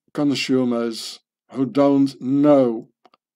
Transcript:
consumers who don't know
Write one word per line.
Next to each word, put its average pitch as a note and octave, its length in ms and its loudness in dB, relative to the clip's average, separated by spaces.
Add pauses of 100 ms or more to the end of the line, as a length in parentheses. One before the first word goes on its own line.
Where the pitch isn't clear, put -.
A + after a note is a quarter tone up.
(140)
consumers B2+ 1040 -4 (320)
who C3+ 140 -4
don't C#3 540 0
know C3+ 680 2 (460)